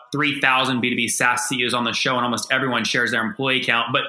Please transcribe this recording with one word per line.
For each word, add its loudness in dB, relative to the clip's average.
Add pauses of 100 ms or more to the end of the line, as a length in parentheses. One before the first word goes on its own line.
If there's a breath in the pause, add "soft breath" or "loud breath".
(120)
three 0
thousand 2
B 0
two -2
B 0
SaaS 2
C -2
E 0
Os 0
on 0
the -2
show, 0
and 0
almost -2
everyone 0
shares 0
their 0
employee -2
count. 0
But 0